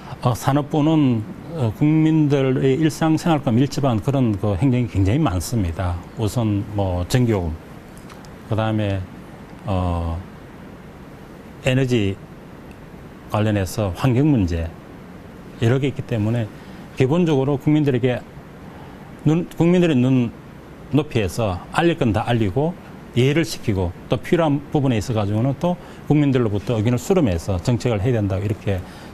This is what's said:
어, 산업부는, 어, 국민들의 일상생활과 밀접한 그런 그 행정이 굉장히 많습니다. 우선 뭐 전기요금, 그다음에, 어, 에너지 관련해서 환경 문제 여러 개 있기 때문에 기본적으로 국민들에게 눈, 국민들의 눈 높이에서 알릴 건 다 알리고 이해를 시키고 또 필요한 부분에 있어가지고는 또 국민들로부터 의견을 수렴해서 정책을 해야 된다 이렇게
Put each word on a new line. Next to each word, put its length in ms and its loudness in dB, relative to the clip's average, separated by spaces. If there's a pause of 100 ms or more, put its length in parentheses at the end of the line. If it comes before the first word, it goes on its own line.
(240)
어, 100 2
산업부는, 920 2 (300)
어, 240 0
국민들의 1040 4
일상생활과 720 2
밀접한 500 2
그런 380 2
그 160 0
행정이 320 2
굉장히 320 2
많습니다. 760 -2 (220)
우선 560 0
뭐 340 -2
전기요금, 460 2 (960)
그다음에, 520 0 (640)
어, 540 -2 (1500)
에너지 500 2 (1160)
관련해서 640 0
환경 340 2
문제 400 0 (920)
여러 180 4
개 80 0
있기 160 -4
때문에 440 -2 (480)
기본적으로 640 2
국민들에게 600 2 (1080)
눈, 240 2
국민들의 460 4
눈 360 4 (600)
높이에서 680 0 (120)
알릴 260 2
건 160 2
다 140 0
알리고 460 2 (420)
이해를 300 4
시키고 460 -2 (180)
또 80 2
필요한 440 2 (100)
부분에 260 2
있어가지고는 640 0
또 160 0 (320)
국민들로부터 680 2
의견을 220 2
수렴해서 580 2
정책을 440 0
해야 120 2
된다 240 0
이렇게 420 -2 (340)